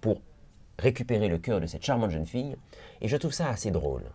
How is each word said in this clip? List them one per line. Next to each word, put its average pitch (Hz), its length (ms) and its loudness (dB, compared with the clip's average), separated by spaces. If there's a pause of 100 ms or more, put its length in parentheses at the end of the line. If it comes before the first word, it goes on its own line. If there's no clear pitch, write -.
pour 107 200 2 (580)
récupérer 117 500 2
le 85 100 2
cœur 98 220 0
de 82 60 -2
cette 82 180 -8
charmante 120 260 2
jeune 80 160 -2
fille. 127 300 -4 (440)
Et 110 80 -2
je 139 80 2
trouve 151 160 0
ça 165 160 -2
assez 110 220 -2
drôle 71 340 0 (100)